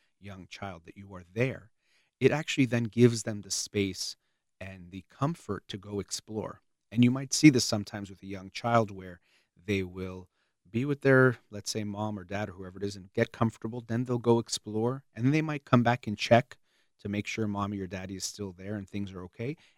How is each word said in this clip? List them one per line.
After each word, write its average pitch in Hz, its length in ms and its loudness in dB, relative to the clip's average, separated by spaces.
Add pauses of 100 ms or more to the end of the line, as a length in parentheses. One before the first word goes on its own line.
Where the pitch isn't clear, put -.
(200)
young 95 300 -16
child 90 340 -14
that - 120 -20
you 98 180 -20
are 90 80 -18 (100)
there, 113 380 -4 (480)
it 131 140 6
actually 147 340 2
then 117 180 0
gives 117 380 6
them 104 200 -8
the 95 80 -16
space - 640 -4 (440)
and 95 300 -14
the 95 180 -12
comfort - 600 -6
to - 80 -10
go 101 240 -6
explore. - 600 -10 (280)
And 120 140 6
you 120 60 6
might 135 240 -4
see 156 160 10
this 123 140 2
sometimes 101 460 -6
with 95 120 -20
a 95 40 -16
young 98 240 -12
child 117 400 2
where 92 300 -14 (460)
they 98 160 0
will 92 460 -10 (420)
be 117 140 -2
with 143 180 -2
their, 131 360 6 (120)
let's 104 200 -10
say, 107 140 -4
mom 104 340 -6
or 90 60 -12
dad 101 240 -4
or 95 40 -14
whoever 92 260 -14
it 98 60 -4
is 101 120 -6
and 95 160 -18
get 113 200 0
comfortable. 117 540 -4
Then 117 180 -2
they'll 123 140 -2
go 117 200 6
explore, 113 640 -4 (120)
and 127 180 2
they 156 100 2
might 151 220 -6
come 120 180 6
back 120 240 0
and 104 100 -4
check - 420 4 (420)
to 104 80 -10
make 101 180 -2
sure 110 200 -4
mommy 101 340 -4
or 95 60 -8
daddy 95 300 -10
is 87 80 -8
still 98 280 -10
there 95 220 -10
and 101 140 -8
things 101 240 -6
are 90 100 -12
okay. 117 340 -10 (220)